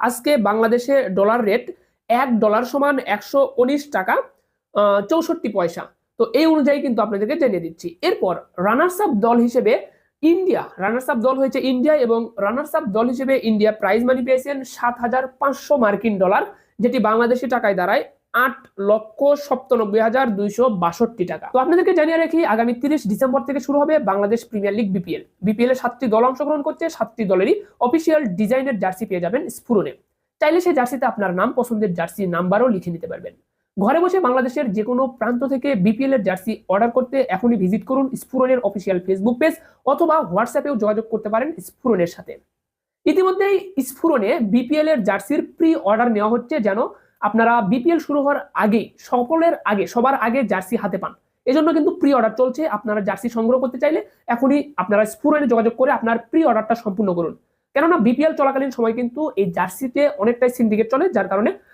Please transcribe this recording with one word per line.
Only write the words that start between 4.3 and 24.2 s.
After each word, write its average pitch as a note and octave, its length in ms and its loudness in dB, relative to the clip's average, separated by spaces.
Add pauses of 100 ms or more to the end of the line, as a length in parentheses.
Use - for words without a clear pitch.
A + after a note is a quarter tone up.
আহ, G3+ 320 2
চৌষট্টি D#4+ 420 -2
পয়সা। F3 340 -4 (380)
তো - 20 0 (120)
এই D4+ 120 4
অনুযায়ী D4 360 4
কিন্তু A#3+ 200 -2
আপনাদেরকে G#3+ 380 -2
জানিয়ে F#3+ 260 0
দিচ্ছি। E3 220 -14 (140)
এরপর G#3+ 320 0 (240)
রানার্স C#4 420 0
আপ G#4 100 0 (100)
দল A#3 200 4
হিসেবে A#3 340 2 (480)
ইন্ডিয়া, E4+ 400 2 (160)
রানার্স A3+ 320 -2
আপ C4+ 80 -2
দল B3+ 200 2
হয়েছে C4+ 240 0
ইন্ডিয়া C4 340 2
এবং A#3 240 2 (180)
রানার্স A#3 360 -2
আপ D#4 160 -2
দল A3 180 0
হিসেবে C4 260 -2 (140)
ইন্ডিয়া G#3+ 240 2
প্রাইজ G#3+ 320 0
মানি B3+ 180 2
পেয়েছেন C4 420 -2
সাত A#3+ 360 -4
হাজার B3 240 -2 (140)
পাঁচশো C4+ 380 -2
মার্কিন G#3 420 0
ডলার, F#3+ 240 2 (360)
যেটি B3 200 0
বাংলাদেশি A#3 500 0
টাকায় A#3 320 0
দাঁড়ায় F#3+ 240 0 (400)
আট A#3+ 140 -4 (320)
লক্ষ A3 300 -2 (240)
সাতানব্বই A3+ 560 -2
হাজার A#3+ 260 2 (100)
দুইশো G3+ 280 -2 (160)
বাষট্টি F#3 460 -2
টাকা। D#3+ 260 -8
তো B3 60 2
আপনাদেরকে E4+ 360 2
জানিয়ে E4 260 2
রাখি, D#4+ 240 0
আগামী A3+ 300 2
তিরিশ C#4+ 340 -2
ডিসেম্বর B3+ 400 0
থেকে C#4 120 -4
শুরু C#4 180 -2
হবে D#4 160 2 (160)
বাংলাদেশ G#3 340 0